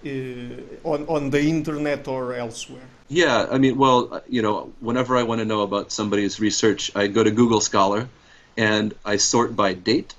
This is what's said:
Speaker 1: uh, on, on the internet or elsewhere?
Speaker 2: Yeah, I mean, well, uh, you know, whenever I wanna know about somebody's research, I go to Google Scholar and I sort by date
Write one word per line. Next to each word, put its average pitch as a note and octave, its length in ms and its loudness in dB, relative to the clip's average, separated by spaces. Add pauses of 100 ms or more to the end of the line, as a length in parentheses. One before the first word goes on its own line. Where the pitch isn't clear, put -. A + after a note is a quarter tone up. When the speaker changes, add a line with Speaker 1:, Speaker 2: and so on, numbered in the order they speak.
Speaker 1:
uh, D3 40 -8 (720)
on, D3+ 240 -4
on D3 220 -2
the C#3+ 120 2
internet D3+ 680 -2
or B2+ 260 -6
elsewhere? B2 540 -12 (220)
Speaker 2:
Yeah, C#3 420 4
I C3+ 60 2
mean, C3+ 200 4
well, B2+ 360 4
uh, - 60 -8 (100)
you A#2+ 120 0
know, G2+ 380 -2
whenever B2 380 0
I A#2+ 60 2
wanna A2+ 220 -2
know G#2+ 160 0
about G2+ 300 -2
somebody's G2+ 480 -2
research, G#2 560 0
I G2+ 120 0
go G#2+ 160 2
to G#2+ 80 4
Google A2+ 280 4
Scholar G2+ 480 0 (480)
and G#2+ 380 0 (100)
I G#2 140 -2
sort - 380 0
by G2 180 0
date A2 460 -2